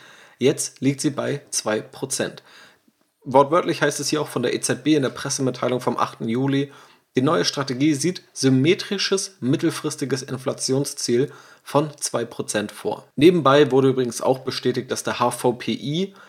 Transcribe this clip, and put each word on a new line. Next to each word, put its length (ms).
jetzt 420
liegt 220
sie 80
bei 400
zwei 320
Prozent. 600
Wortwörtlich 580
heißt 180
es 80
hier 140
auch 40
von 160
der 120
E 60
Z 220
B 140
in 60
der 80
Pressemitteilung 680
vom 160
achten 320
Juli, 440
die 80
neue 220
Strategie 500
sieht 280
symmetrisches 1080
mittelfristiges 800
Inflationsziel 1080
von 360
zwei 260
Prozent 480
vor. 340
Nebenbei 540
wurde 200
übrigens 320
auch 180
bestätigt, 500
dass 140
der 160
H 100
V 220
P 200
I, 420